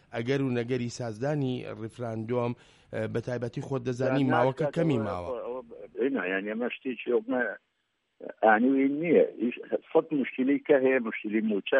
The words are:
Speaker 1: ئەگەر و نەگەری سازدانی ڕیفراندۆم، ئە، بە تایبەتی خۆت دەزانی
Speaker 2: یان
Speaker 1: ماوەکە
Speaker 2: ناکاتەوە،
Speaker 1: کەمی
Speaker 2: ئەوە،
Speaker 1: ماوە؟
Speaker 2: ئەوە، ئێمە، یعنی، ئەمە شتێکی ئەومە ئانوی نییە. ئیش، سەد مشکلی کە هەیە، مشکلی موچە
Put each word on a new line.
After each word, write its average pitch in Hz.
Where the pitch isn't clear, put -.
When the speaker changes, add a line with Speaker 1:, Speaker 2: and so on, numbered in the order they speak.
Speaker 1:
ئەگەر 123
و 131
نەگەری 120
سازدانی 127
ڕیفراندۆم، 117
ئە، -
بە 113
تایبەتی 123
خۆت 131
دەزانی 131
Speaker 2:
یان 127
Speaker 1:
ماوەکە 131
Speaker 2:
ناکاتەوە، 139
Speaker 1:
کەمی 160
Speaker 2:
ئەوە، 104
Speaker 1:
ماوە؟ 90
Speaker 2:
ئەوە، 123
ئێمە، 127
یعنی، 95
ئەمە 117
شتێکی 120
ئەومە 117
ئانوی 127
نییە. 147
ئیش، 123
سەد -
مشکلی 131
کە 147
هەیە، 131
مشکلی 107
موچە 104